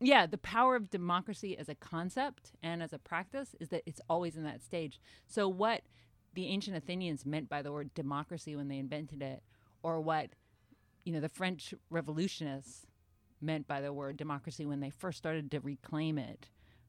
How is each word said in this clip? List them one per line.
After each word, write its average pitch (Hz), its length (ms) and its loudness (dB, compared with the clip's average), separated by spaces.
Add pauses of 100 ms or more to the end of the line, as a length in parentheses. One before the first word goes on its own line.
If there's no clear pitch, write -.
Yeah, 247 260 10
the 165 100 -2
power 247 400 6
of 214 140 -2
democracy 180 680 0
as 143 120 -8
a 156 60 -6
concept 185 800 -4 (100)
and 170 200 -2
as 160 100 -6
a 156 60 -8
practice 214 600 -4
is 165 120 -8
that 170 160 -2
it's - 200 -10
always 170 300 2
in 160 80 -4
that 127 180 -6
stage. - 380 -4 (260)
So 202 220 2
what 202 340 4 (520)
the 185 140 -4
ancient 196 280 0
Athenians 175 480 -2
meant 147 240 -2
by 147 140 -2
the 143 100 -6
word 147 220 -6
democracy 151 600 -4
when 143 140 -4
they 139 80 -4
invented 139 460 -6
it, 131 200 -6 (400)
or 165 200 0
what, 156 320 0 (680)
you 170 100 -2
know, 156 60 0
the 156 100 0
French 185 420 -2 (160)
revolutionists 156 1000 -2 (540)
meant 151 260 0
by 143 140 0
the 143 140 -2
word 139 240 -4
democracy 147 480 -4
when 143 140 0
they 139 100 -2
first 175 260 -4
started 156 360 -2
to 151 80 0
reclaim 151 580 0
it, - 320 -8 (380)